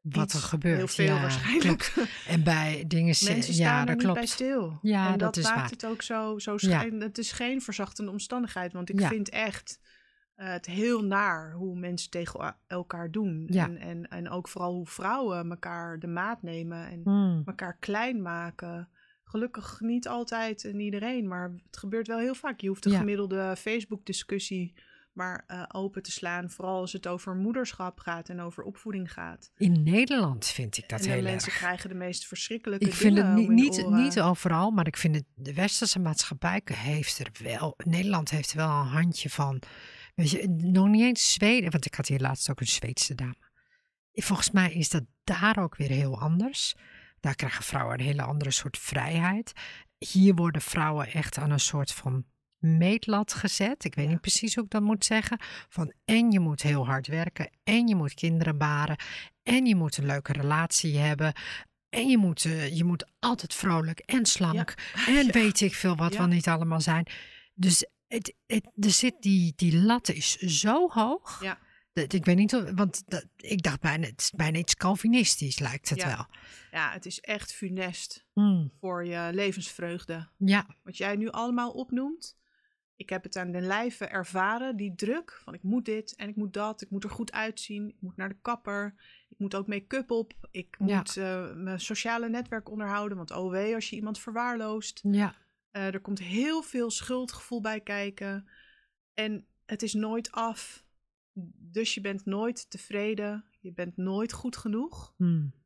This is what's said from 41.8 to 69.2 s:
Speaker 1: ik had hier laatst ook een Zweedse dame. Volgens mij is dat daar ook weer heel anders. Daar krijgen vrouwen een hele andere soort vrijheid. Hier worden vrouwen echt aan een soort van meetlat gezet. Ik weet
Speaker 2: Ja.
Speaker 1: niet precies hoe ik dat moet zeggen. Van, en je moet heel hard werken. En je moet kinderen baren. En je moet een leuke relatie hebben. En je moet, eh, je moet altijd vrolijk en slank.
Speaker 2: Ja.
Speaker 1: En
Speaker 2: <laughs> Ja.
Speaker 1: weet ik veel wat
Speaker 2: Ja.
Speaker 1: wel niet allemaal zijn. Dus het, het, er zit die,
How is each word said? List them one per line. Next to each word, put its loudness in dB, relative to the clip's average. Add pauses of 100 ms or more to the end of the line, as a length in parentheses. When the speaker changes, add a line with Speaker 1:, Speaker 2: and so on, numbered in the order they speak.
Speaker 1:
ik -6
had -2
hier 2
laatst 0
ook -4
een -2
Zweedse -2
dame. -6 (800)
Volgens 0
mij 4
is 0
dat 0 (200)
daar 2
ook -2
weer -4
heel 0
anders. 0 (440)
Daar -2
krijgen -4
vrouwen -2
een 0
hele 0
andere -2
soort -2
vrijheid. 0 (460)
Hier 6
worden 0
vrouwen -2
echt -2
aan 0
een 4
soort 0
van -4 (320)
meetlat 4
gezet. -2
Ik -6
weet 0
Speaker 2:
Ja. 2
Speaker 1:
niet 2
precies 0
hoe 0
ik -8
dat 0
moet 2
zeggen. 0 (320)
Van, -4 (120)
en 6
je 6
moet 2
heel 2
hard -2
werken. -4 (140)
En 4
je 4
moet 2
kinderen 2
baren. 2 (480)
En 4
je 6
moet 2
een 0
leuke 0
relatie 2
hebben. 2 (560)
En 0
je 8
moet, 4
eh, -2
je 4
moet 2 (140)
altijd -2
vrolijk 0
en 0
slank. 2 (220)
Speaker 2:
Ja. 0 (120)
Speaker 1:
En 8
Speaker 2:
<laughs> -
Ja. 4
Speaker 1:
weet 4
ik 4
veel 2
wat 2
Speaker 2:
Ja. -2
Speaker 1:
wel 4
niet 4
allemaal 2
zijn. 2 (460)
Dus 4 (220)
het, -4 (140)
het, 0
er 4
zit 4
die, 4